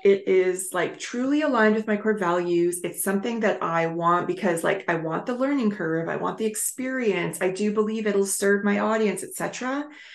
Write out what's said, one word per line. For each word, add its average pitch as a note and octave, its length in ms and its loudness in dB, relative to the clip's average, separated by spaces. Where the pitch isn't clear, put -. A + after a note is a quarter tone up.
it G3 240 4
is, F#3 440 2
like, F3 280 -2
truly C4+ 420 -2
aligned A#3 320 4
with A3 140 -2
my G#3+ 100 2
core G#3 200 0
values. F3 640 0
It's E3+ 200 -6
something G3+ 360 -2
that G3 240 0
I E3 240 0
want E3+ 400 2
because, F3 360 0
like, - 240 0
I E3+ 80 0
want D#3+ 300 -4
the B3 100 -4
learning C4 360 2
curve. E3 380 -2
I D#3 80 -2
want F3+ 200 -4
the A3 80 -2
experience. A3 960 -2
I F#3 80 2
do G3+ 240 -2
believe G#3+ 320 0
it'll G3 220 2
serve G3+ 360 2
my G3+ 160 2
audience, G#3+ 440 0
et - 100 -12
cetera. C4+ 540 -6